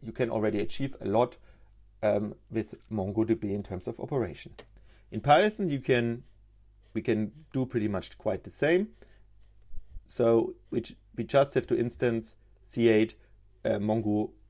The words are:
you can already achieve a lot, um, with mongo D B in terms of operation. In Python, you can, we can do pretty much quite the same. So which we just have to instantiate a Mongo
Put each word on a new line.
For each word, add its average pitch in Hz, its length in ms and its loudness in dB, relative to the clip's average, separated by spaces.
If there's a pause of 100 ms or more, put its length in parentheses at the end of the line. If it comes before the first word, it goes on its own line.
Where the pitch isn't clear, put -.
you 113 100 -12
can 120 180 -2
already 107 300 0
achieve 135 420 -4
a - 60 -8
lot, 117 300 2 (640)
um, 104 320 0 (140)
with 110 260 -6 (160)
mongo 104 360 0
D 110 80 2
B 101 180 -4
in 101 100 -4
terms 90 240 -10
of 113 120 -8
operation. 117 540 -6 (580)
In 107 100 -6
Python, 185 480 4
you 139 100 -2
can, 120 440 0 (680)
we 110 80 -4
can 107 300 0 (220)
do 131 120 -2
pretty 110 220 -2
much 98 300 -6
quite 98 260 -4
the - 60 -16
same. 180 380 2 (1200)
So 117 480 2 (140)
which - 260 -6 (200)
we - 80 -6
just 139 300 2
have 127 140 0
to 123 80 0
instantiate 117 1400 0 (500)
a 110 80 0
Mongo 107 600 0 (180)